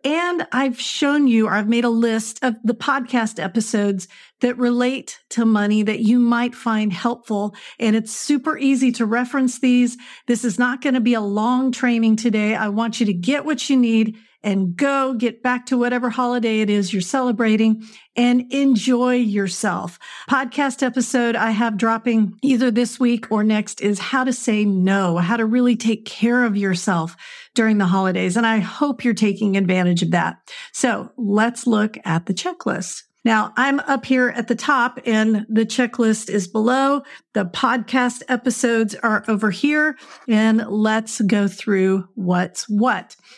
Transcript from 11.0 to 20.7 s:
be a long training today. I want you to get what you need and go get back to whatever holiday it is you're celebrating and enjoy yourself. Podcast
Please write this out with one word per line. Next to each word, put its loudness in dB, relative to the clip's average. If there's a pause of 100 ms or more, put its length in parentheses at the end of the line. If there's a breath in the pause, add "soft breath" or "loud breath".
be 2
a 0
long 0
training 2
today. 0
I -4
want -2
you 0
to 0
get -2
what -4
you 4
need 2 (260 loud breath)
and 0
go 0
get -4
back -2
to 0
whatever 0
holiday 0
it 0
is 0
you're -2
celebrating 0 (280 loud breath)
and 2
enjoy 2
yourself. -2 (280 loud breath)
Podcast -2